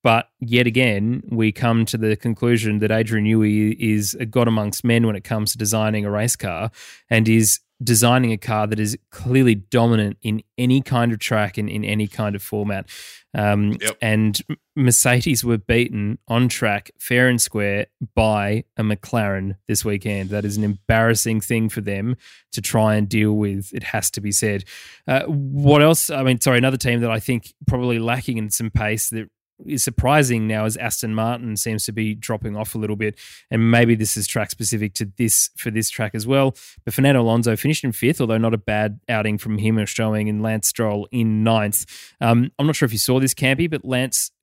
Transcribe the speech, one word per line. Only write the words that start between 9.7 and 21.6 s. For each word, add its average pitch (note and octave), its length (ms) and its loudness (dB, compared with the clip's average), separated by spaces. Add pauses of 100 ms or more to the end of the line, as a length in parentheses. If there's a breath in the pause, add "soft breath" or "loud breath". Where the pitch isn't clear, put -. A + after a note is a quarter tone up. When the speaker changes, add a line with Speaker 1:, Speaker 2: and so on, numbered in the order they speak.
Speaker 1:
in G#2+ 220 -4 (160)
any B2+ 240 2
kind A#2 300 0
of G#2 60 -6
track G#2 380 -2
and G#2+ 140 -4
in G#2+ 140 -4
any G#2 220 0
kind G#2 300 -4
of G2 60 -10
format. G2+ 440 -6 (460 loud breath)
Um, G#2 480 0
Speaker 2:
Yep. G#2+ 220 -4
Speaker 1:
and G#2+ 380 2 (100)
M-, D3+ 60 -6 (200)
Mercedes B2 680 2
were A#2 120 2
beaten G#2+ 640 -2 (100)
on A#2+ 200 2
track, G#2 500 -2
fair B2+ 300 2
and A#2+ 120 2
square, G2+ 460 -2 (280)
by G#2+ 500 2 (120)
a A2+ 60 -2
McLaren G2+ 720 -2 (100)
this G#2 180 -2
weekend. G2+ 460 -4
That G#2 140 -4
is G#2 140 -4
an G#2+ 60 -2
embarrassing A2+ 760 0
thing A2+ 300 -2